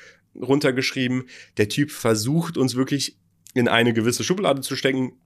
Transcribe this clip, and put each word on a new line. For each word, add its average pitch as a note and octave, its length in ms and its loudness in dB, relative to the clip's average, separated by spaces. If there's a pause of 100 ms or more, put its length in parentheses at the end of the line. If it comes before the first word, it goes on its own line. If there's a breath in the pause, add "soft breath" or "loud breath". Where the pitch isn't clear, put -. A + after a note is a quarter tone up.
(340 loud breath)
runtergeschrieben. B2+ 920 0 (320 loud breath)
Der G#2+ 120 2
Typ C#3+ 220 -2
versucht, C3+ 680 0
uns B2+ 160 2
wirklich C3 420 -2 (380)
in A#2+ 140 2
eine A#2 260 4
gewisse A2+ 280 0
Schublade E3+ 380 0
zu C3 160 -8
stecken C3 360 -2 (140)